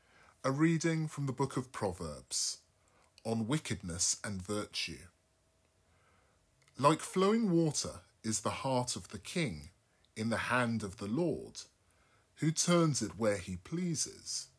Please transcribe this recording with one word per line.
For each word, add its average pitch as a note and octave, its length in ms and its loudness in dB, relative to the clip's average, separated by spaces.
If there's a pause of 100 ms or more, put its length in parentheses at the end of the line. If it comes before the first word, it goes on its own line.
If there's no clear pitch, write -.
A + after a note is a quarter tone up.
(460)
A C3+ 60 2
reading D#3+ 580 4
from C#3+ 160 -4
the C3 80 0
book C3+ 240 -2
of B2+ 160 -6
Proverbs, E2 840 -4 (680)
on A2+ 200 0
wickedness F#2+ 760 -2
and G2 180 -6
virtue. G2+ 680 -6 (1700)
Like D#3 220 6
flowing G3+ 500 2
water D#3+ 520 0 (200)
is A2 160 0
the G#2+ 120 -2
heart B2+ 440 0
of F#2+ 140 -10
the G#2+ 80 -10
king F#2 540 -4 (440)
in A2 140 -2
the G2+ 180 0
hand A#2 340 2
of G2 160 -8
the G2+ 120 -6
Lord, D3+ 500 -2 (760)
who D#3 160 0
turns E3 500 4
it F#2 180 -4
where G#2 180 4
he F#2 200 -6
pleases. - 920 -4 (120)